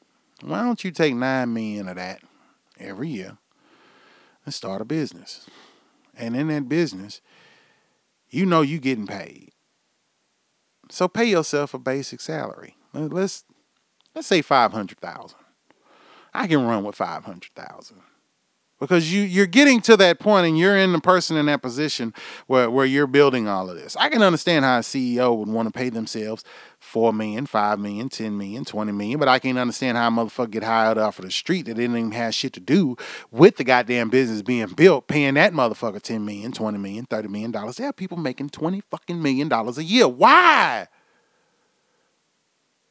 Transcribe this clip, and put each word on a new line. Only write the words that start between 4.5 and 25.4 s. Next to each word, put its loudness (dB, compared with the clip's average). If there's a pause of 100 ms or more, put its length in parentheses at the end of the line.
start -8
a -8
business? -8 (680)
And -6
in -2
that -4
business, -4 (1040)
you -2
know 4
you 0
getting -4
paid. -16 (1400)
So -2
pay -2
yourself 0
a -12
basic -6
salary. -12 (160)
Let, -8
let's, -4 (680)
let's -10
say 2
five 4
hundred -8
thousand. -16 (960)
I -4
can 2
run 0
with -8
five -6
hundred -18
thousand. -20 (840)
Because 2
you, 2
you're 2
getting 6
to 8
that 6
point 4
and 2
you're 4
in 4
the 2
person 2
in 0
that 0
position -6 (320)
where, 4
where 2
you're 2
building 4
all -4
of -12
this. -14
I 0
can 2
understand 4
how 4
a 0
C -4
E 0
O 4
would -4